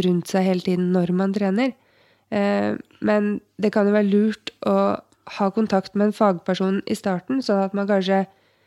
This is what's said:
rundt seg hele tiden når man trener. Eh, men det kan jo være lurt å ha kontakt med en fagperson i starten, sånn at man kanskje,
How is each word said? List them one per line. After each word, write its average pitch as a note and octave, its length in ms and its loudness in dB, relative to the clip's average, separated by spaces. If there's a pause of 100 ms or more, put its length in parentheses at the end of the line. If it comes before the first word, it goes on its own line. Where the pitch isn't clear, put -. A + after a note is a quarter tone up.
rundt F3 260 0
seg F#3 140 2
hele F#3 180 0
tiden F3+ 300 0
når F3 180 0
man F#3+ 240 0
trener. G#3 380 -2 (580)
Eh, G3+ 460 0 (240)
men G#3 380 0 (200)
det G3+ 140 0
kan G#3 120 2
jo G3+ 60 2
være G#3 160 2
lurt G#3 420 0 (140)
å G3+ 120 2 (600)
ha G3 140 0
kontakt G3+ 440 0
med G#3 120 0
en G#3 100 -2
fagperson F#3+ 720 0
i - 100 -2
starten, G#3 480 -4
sånn G3+ 220 0
at F#3+ 80 -8
man G3+ 120 -2
kanskje, G3 360 2 (440)